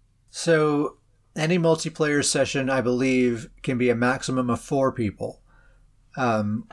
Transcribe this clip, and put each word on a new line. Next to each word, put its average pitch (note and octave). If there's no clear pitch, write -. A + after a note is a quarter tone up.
So D3+
any E3+
multiplayer D#3
session, C3+
I C3+
believe, B2
can C3
be A#2+
a A#2
maximum B2+
of A#2
four C3+
people. -
Um, A2